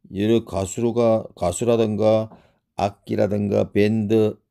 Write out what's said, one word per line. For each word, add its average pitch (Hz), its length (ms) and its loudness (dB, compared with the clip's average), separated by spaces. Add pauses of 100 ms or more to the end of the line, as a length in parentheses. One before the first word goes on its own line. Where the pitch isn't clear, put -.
(160)
여러 113 300 2
가수가, 113 880 -2
가수라든가 110 960 0 (460)
악기라든가 104 960 -2
밴드, 107 680 2 (120)